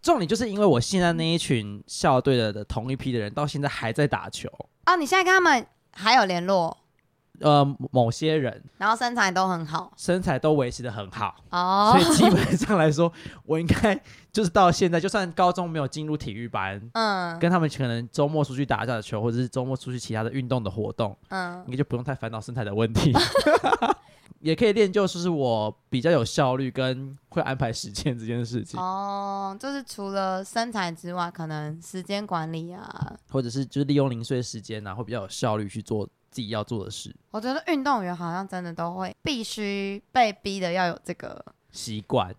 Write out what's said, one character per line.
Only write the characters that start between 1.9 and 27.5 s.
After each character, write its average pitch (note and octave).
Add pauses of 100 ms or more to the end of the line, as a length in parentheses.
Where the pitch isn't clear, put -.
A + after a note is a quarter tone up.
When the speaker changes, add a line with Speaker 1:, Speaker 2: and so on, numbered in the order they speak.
Speaker 1:
队 C3+
的， A2
的 G#2
同 A#2+
一 C3+
批 C3
的 A#2+
人 G#2
到 D3
现 C#3+
在 C#3+
还 A#2
在 D3
打 G2
球。 - (380)
Speaker 2:
哦， F4+
你 D4+
现 F#4
在 F#4
跟 F#4
他 F#4+
们 C#4+ (260)
还 A3
有 A#3
联 F3
络？ F3+ (640)
Speaker 1:
呃， C#3+ (240)
某 A#2+
些 D#3
人。 B2+ (140)
Speaker 2:
然 G3
后 A3+
身 A#3+
材 G3+
都 F#3
很 E3+
好。 E3
Speaker 1:
身 F3+
材 D#3
都 D#3
维 C3+
持 B2
得 A#2+
很 G2+
好。 G#2 (140)
Speaker 2:
哦。 G3
Speaker 1:
所 -
以 E4 (120)
基 -
本 -
上 G#3
来 D#3
说， E3 (160)
<laughs> -
我 D#3+
应 E3+
该 G3+ (320)
就 G#3+
是 F3
到 F#3
现 E3+
在， E3+
就 G3
算 F#3
高 F3+
中 F3
没 D#3+
有 C#3
进 D3+
入 D3+
体 C#3
育 A#2
班， G2 (120)
Speaker 2:
嗯。 F#3
Speaker 1:
跟 E3+
他 F3+
们 D#3+
可 C3+
能 A#2
周 C#3+
末 D3+
出 C3
去 C#3
打 A2
一 -
下 A#2+
球， G#2+
或 A#2
者 A#2+
是 B2+
周 B2+
末 C3
出 B2+
去 B2
其 A2+
他 A2
的 A#2
运 B2+
动 B2
的 G#2
活 G#2
动， G#2 (140)
Speaker 2:
嗯。 F3+
Speaker 1:
应 C3+
该 B2+
就 C#3+
不 C3
用 B2
太 C3+
烦 A#2
恼 A2+
身 A#2
材 A#2+
的 G2+
问 A2+
题。 A2+
<laughs> A#2 (1200)
也 D#3+
可 A3+
以 G#3
练 G3+
就 G3+
就 F3
是 F3
我 A#2 (140)
比 B2+
较 D#3+
有 D3
效 C3
率 C3
跟 C3 (140)
会 E3+
安 C3+